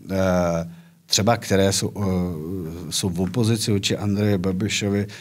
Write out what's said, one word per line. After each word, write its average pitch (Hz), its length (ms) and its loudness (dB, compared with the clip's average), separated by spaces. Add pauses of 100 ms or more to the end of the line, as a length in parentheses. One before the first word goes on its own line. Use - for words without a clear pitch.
(120)
eh, 90 580 2 (360)
třeba 110 320 2
které 98 360 2
jsou, - 240 -2
eh, 101 40 -6 (880)
jsou 95 200 -2
v 87 120 -2
opozici 110 500 0
vůči 101 260 0
Andreji 104 400 2
Babišovi, 101 720 0 (140)